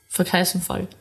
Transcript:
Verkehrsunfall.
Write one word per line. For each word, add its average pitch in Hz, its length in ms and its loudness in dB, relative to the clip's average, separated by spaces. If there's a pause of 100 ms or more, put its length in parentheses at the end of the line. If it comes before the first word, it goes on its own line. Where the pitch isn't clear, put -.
Verkehrsunfall. 180 800 0 (120)